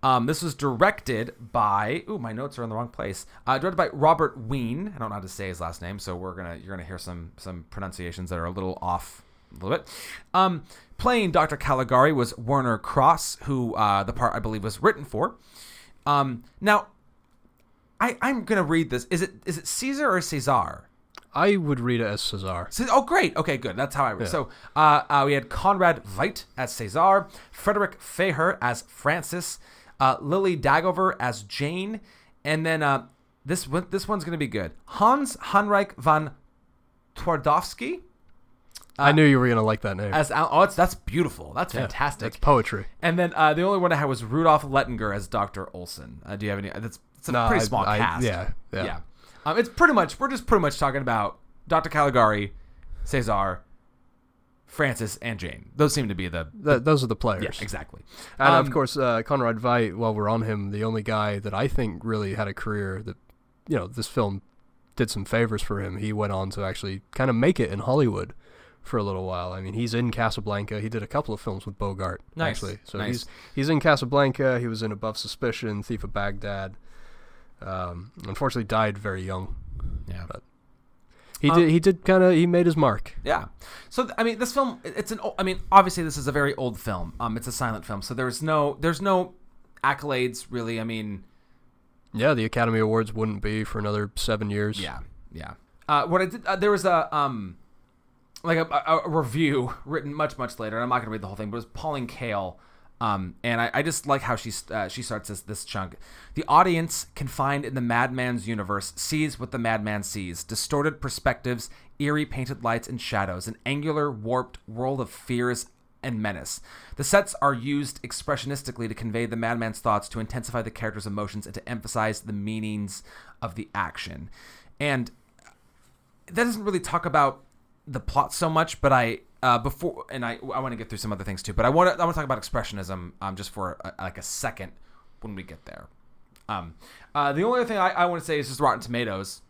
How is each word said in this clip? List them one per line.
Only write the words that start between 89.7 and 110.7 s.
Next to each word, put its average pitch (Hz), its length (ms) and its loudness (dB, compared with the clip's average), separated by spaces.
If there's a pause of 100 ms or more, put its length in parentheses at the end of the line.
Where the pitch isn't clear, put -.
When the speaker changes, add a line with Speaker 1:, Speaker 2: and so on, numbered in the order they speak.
Speaker 1:
accolades, 131 680 0
really. 117 280 -4
I 113 40 -4
mean, 107 400 -6 (920)
Speaker 2:
Yeah, 131 200 2
the 113 120 0
Academy 113 340 2
Awards 110 340 2
wouldn't 110 280 -2
be 107 220 -2
for 104 160 -6
another 104 360 -2
seven 107 340 -2
years. 104 300 -2
Speaker 1:
Yeah, 73 200 -8 (320)
yeah. 78 220 -14 (360)
Uh, 147 160 4
what 180 160 2
I 190 40 2
did, 190 200 -8
uh, 196 100 0
there 202 160 4
was 185 140 2
a, 170 300 4
um, 117 420 -2 (840)
like 165 140 2
a, 165 80 2
a, 160 400 2
a 175 40 -4
review 143 720 2
<laughs> - 60 -16
written 143 280 -6
much, 151 240 -2
much 123 220 -6
later, 110 180 -4
and 117 60 0
I'm 123 60 -2
not 123 100 2
gonna 110 120 -6
read 110 100 -6
the 98 60 -8
whole 98 80 -8
thing, 104 140 -6
but 110 80 -6
it - 20 -4
was 113 60 -12
Pauline 139 420 -6
Kael, 101 480 -6 (440)
um, 98 440 -2
and 117 180 0
I, 117 140 0
I 139 80 2
just 156 240 -4
like 139 160 2
how 127 120 0
she 113 140 -8
st-, - 260 -10
uh, 101 140 -2
she 123 140 -10
starts 110 260 -8
this, 104 120 -8
this - 240 -10
chunk. 95 320 -8 (360)
"The 160 140 -4
audience, 170 680 4
confined 139 500 -2
in 131 120 -6
the 131 60 -2
madman's 123 640 0
universe, 101 480 -2
sees 151 440 -2
what 123 120 -8
the 127 80 -4
madman 107 420 0
sees, 92 420 -8
distorted 143 560 -2